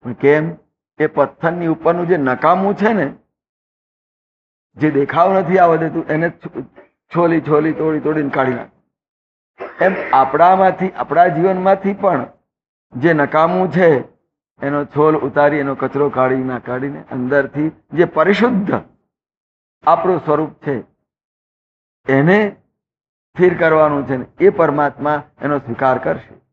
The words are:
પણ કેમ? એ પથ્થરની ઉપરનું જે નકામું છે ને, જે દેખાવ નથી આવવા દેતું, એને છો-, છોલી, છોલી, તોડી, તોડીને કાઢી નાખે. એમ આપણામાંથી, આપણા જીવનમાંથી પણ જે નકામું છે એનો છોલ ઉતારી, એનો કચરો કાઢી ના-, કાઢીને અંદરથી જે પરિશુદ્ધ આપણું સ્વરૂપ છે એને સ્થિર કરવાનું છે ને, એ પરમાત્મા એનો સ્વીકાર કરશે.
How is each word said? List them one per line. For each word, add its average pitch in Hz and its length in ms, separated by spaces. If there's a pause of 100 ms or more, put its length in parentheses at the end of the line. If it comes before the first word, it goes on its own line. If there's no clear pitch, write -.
પણ 123 120
કેમ? 156 420 (440)
એ 151 80
પથ્થરની 170 600
ઉપરનું 170 400
જે 180 100
નકામું 165 580
છે 214 180
ને, 151 200 (1600)
જે 147 180
દેખાવ 156 420
નથી 185 240
આવવા 170 180
દેતું, 160 320
એને 160 220
છો-, - 340 (520)
છોલી, 165 260
છોલી, 151 320
તોડી, 156 260
તોડીને 151 300
કાઢી 127 240
નાખે. - 1300
એમ 190 100 (180)
આપણામાંથી, 180 800
આપણા 170 360
જીવનમાંથી 190 680
પણ 175 340 (720)
જે 160 160
નકામું 160 580
છે 156 320 (580)
એનો 143 240
છોલ 156 320
ઉતારી, 147 400
એનો 139 180
કચરો 139 340
કાઢી 131 340
ના-, 127 160
કાઢીને 139 520
અંદરથી 139 580
જે 156 360
પરિશુદ્ધ 185 760 (1080)
આપણું 170 380
સ્વરૂપ 151 240 (180)
છે 127 160 (1200)
એને 180 480 (800)
સ્થિર 180 220
કરવાનું 151 500
છે 135 100
ને, 123 80 (140)
એ 185 100
પરમાત્મા 147 760 (180)
એનો 143 180
સ્વીકાર 127 380
કરશે. - 380 (160)